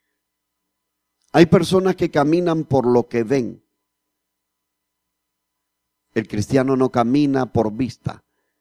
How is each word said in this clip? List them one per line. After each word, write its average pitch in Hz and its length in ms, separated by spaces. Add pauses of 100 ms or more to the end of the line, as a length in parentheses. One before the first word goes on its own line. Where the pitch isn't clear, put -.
(1300)
Hay 160 140
personas 185 500
que 170 140
caminan 160 540
por 131 240
lo 123 200
que 117 160
ven. 113 380 (2500)
El 110 160
cristiano 131 480
no 127 140
camina 131 600
por 110 220
vista, - 500 (380)